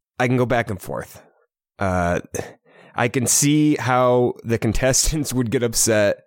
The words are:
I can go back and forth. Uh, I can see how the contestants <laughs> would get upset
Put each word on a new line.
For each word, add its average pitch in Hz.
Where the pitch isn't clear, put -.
I 123
can 127
go 123
back 117
and 98
forth. -
Uh, 90
I 120
can 120
see 151
how 123
the 113
contestants 131
<laughs> -
would 120
get 123
upset 107